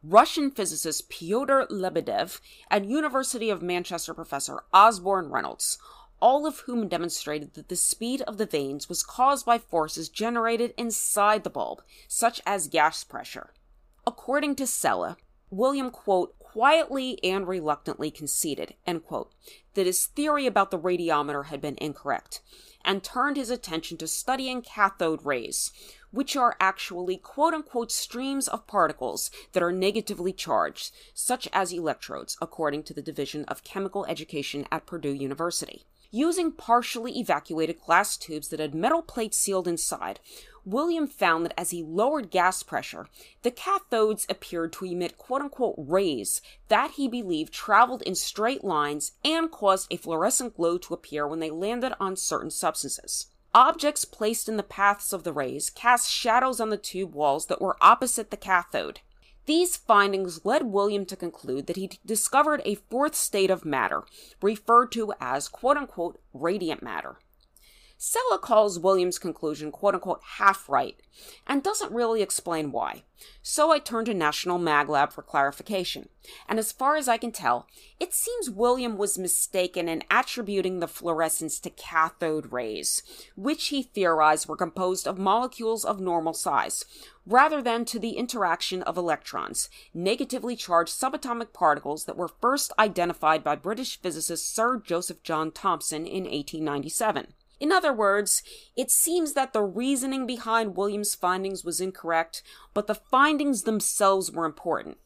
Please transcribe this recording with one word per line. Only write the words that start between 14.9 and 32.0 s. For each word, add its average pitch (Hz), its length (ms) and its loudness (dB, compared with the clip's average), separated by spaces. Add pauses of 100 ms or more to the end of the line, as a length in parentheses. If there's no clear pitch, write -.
William, 254 420 0
quote, - 500 0
"quietly 269 840 2
and 190 240 0
reluctantly 151 640 -4
conceded," - 640 -4 (100)
end 170 200 -4
quote, - 280 -8 (420)
that 190 120 2
his 180 200 0
theory 294 380 0
about 196 280 4
the 185 60 -2
radiometer 151 680 0
had 147 140 -8
been 147 200 -6
incorrect, - 600 -6 (440)
and 196 200 0
turned 277 320 -2
his 254 120 -4
attention 170 500 -6
to 160 100 -8
studying 254 520 -4
cathode 190 640 0
rays, 131 460 -4 (400)
which 262 240 -4
are 247 240 2
actually 185 580 -2
quote-unquote 294 760 -2
streams 269 560 -4
of - 180 -6
particles 151 640 0 (220)
that 180 100 2
are 175 80 2
negatively 190 640 0
charged, 95 600 -2 (220)
such - 380 -2
as 180 200 0
electrodes, 160 720 -6